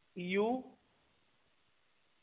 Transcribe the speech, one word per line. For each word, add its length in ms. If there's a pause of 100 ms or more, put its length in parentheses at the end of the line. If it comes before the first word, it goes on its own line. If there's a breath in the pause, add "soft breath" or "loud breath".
(160)
יהיו 460 (1600)